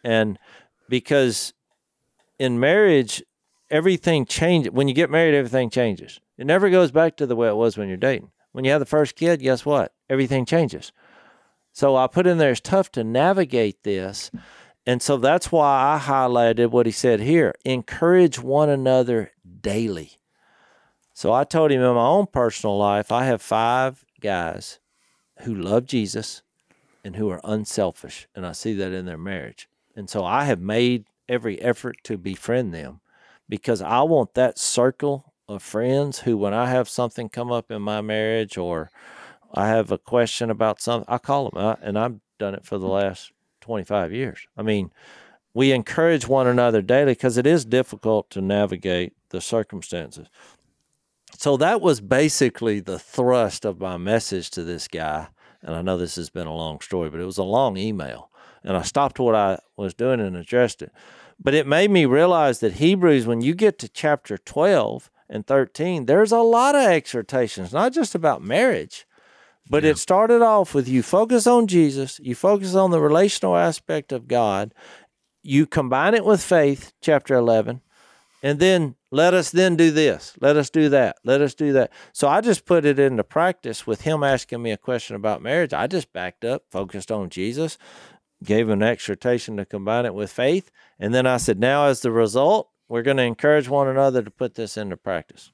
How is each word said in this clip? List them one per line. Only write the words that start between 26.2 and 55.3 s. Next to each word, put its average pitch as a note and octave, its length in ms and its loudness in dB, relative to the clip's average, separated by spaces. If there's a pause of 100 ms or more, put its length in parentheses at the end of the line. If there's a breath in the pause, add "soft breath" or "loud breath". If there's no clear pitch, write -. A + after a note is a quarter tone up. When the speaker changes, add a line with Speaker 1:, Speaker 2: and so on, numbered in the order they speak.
Speaker 1:
and F#2 120 -16
who G#2+ 140 -4
are F2 140 -8
unselfish. G#2 920 -6
And F#2 100 -14
I F2 100 -12
see A2 200 -8
that F#2+ 180 -6
in F#2 140 -10
their E2+ 120 -12
marriage. E2+ 520 -12 (260)
And G2 140 -16
so G2 160 -4
I B2+ 200 0
have A#2 140 0
made A2+ 460 0 (240)
every A#2 320 -4
effort A#2+ 440 -4
to A2 120 -8
befriend G2 560 -4
them D2 280 -14 (460 soft breath)
because G#2 360 -4
I A2+ 180 0
want D3+ 320 0
that B2 240 0
circle C3+ 720 -2 (160)
of G2+ 140 -14
friends C3 600 -4
who, A#2 160 0
when G2+ 180 -2
I A#2+ 120 -2
have B2+ 220 -2
something A#2+ 400 -6
come A#2+ 220 -8
up A#2 180 -6
in G#2+ 140 -10
my G#2+ 180 -6
marriage G#2+ 560 -4
or F2 320 -6 (640 loud breath)
I G2+ 160 0
have A2 220 0
a G2 60 -4
question A#2+ 520 -2
about A2 320 -2
something, A#2 260 -4
I A#2+ 100 -4
call C#3 360 -4
'em, - 40 -10
I, G#2+ 240 -2
and G#2 160 -6
I've A2+ 220 -4 (200)
done G2 140 -6
it - 120 -14
for G2+ 120 -8
the F#2 100 -6
last G2 440 -4 (300)
twenty-five G2+ 520 -6
years. B2 260 -8 (180)
I - 40 -12
mean, G#2 300 -2 (600 soft breath)
we C3+ 180 2
encourage C3 560 0
one C3 200 2
another A#2+ 340 2
daily B2+ 340 2
'cause A#2+ 220 0
it B2+ 100 2
is D#3 180 2
difficult A2 640 -2
to G2 100 -8
navigate F#2+ 720 -2 (160)
the F2+ 120 -10
circumstances. F2 840 -8 (1120 soft breath)
So C#3+ 200 0
that F#3 240 0
was D3 200 2
basically A#2 800 0
the F2+ 200 -8
thrust B2 680 -2
of F#2 140 -6
my F#2 180 -8
message G2 540 -4
to F2 120 -10
this E2+ 240 -10
guy. D#2 400 -8 (340 soft breath)